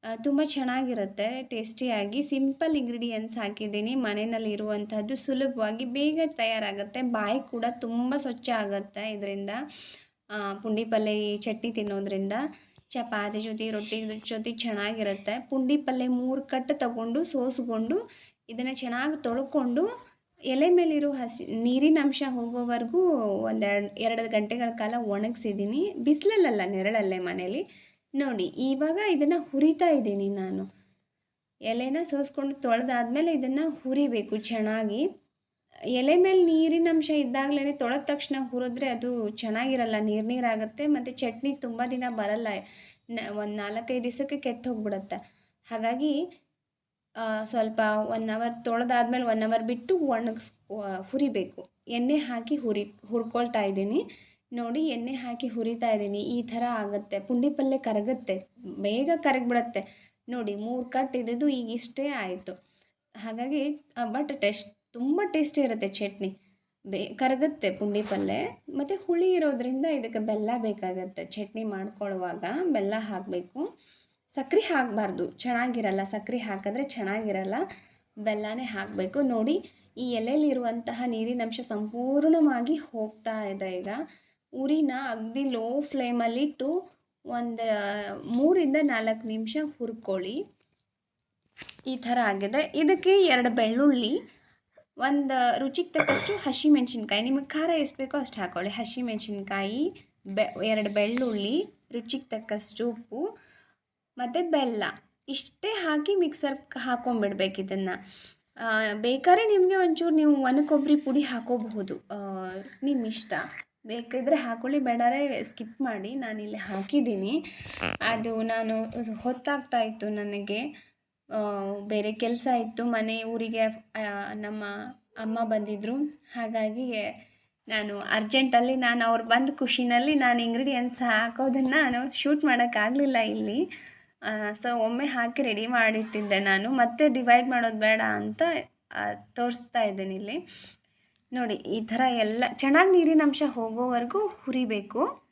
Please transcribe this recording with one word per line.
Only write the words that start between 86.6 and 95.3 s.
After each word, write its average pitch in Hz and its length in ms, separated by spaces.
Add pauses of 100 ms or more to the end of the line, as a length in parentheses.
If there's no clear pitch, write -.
ಒಂದು 233 420 (640)
ಮೂರಿಂದ 294 480
ನಾಲ್ಕು 226 460
ನಿಮಿಷ 220 300 (200)
ಹುರ್ಕೊಳ್ಳಿ. 220 680 (1400)
ಈ 262 100
ಥರ 240 260
ಆಗಿದೆ. 208 520
ಇದಕ್ಕೆ 359 340
ಎರಡು 302 400
ಬೆಳ್ಳುಳ್ಳಿ, 247 680 (800)
ಒಂದು 262 640